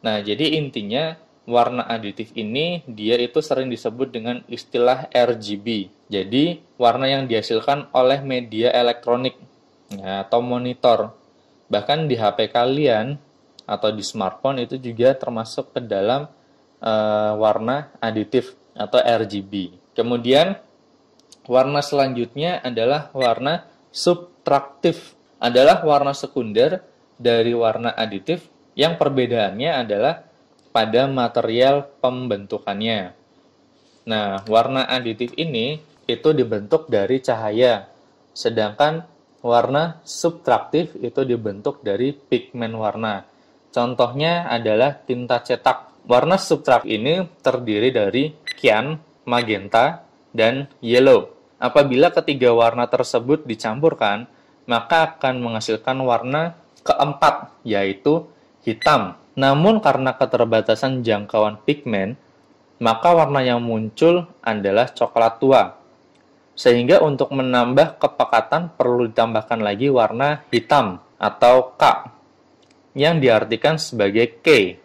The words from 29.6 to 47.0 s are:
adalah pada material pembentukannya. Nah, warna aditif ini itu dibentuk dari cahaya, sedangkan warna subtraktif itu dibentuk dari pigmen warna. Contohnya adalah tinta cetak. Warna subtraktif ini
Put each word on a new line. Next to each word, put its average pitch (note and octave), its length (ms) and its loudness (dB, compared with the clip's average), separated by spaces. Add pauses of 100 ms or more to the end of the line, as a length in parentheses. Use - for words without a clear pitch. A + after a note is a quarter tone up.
adalah G#2+ 420 -2 (400)
pada A2+ 420 0
material B2 720 0 (160)
pembentukannya. G#2+ 1120 -6 (960)
Nah, G#2 400 -4
warna A#2 400 2
aditif A#2+ 480 -6
ini D3+ 460 -6 (260)
itu A#2+ 240 0
dibentuk A#2 560 0
dari A2+ 320 0
cahaya, A2+ 720 0 (420)
sedangkan A#2 720 -2 (400)
warna B2 640 0
subtraktif E3 960 -2
itu B2+ 240 -4
dibentuk A2+ 560 -6
dari A#2+ 320 -4
pigmen A2+ 640 -6
warna. G#2+ 480 -6 (480)
Contohnya C3 720 -2
adalah A#2 480 0
tinta B2 480 -4
cetak. - 640 -4
Warna C#3+ 320 4
subtraktif C3+ 560 0
ini D#3 320 -2 (160)